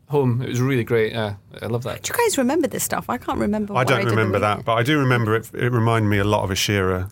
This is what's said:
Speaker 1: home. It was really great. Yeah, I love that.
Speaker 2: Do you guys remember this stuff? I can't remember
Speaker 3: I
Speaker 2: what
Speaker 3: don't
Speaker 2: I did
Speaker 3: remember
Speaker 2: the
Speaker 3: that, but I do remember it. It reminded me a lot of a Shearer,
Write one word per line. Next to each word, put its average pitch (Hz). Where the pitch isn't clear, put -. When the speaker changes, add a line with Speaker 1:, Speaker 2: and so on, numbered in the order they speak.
Speaker 1:
home. 131
It 120
was 120
really 127
great. 110
Yeah, 107
I 104
love 117
that. 113
Speaker 2:
Do -
you 480
guys 415
remember 277
this -
stuff? -
I 233
can't 262
remember 214
Speaker 3:
I 104
Speaker 2:
what 123
Speaker 3:
don't 123
Speaker 2:
I -
did 120
Speaker 3:
remember 107
Speaker 2:
the -
Speaker 3:
that, 104
but 113
I 117
do 151
remember 120
it. 110
It 123
reminded 113
me 104
a 98
lot 104
of 92
a 95
Shearer, 95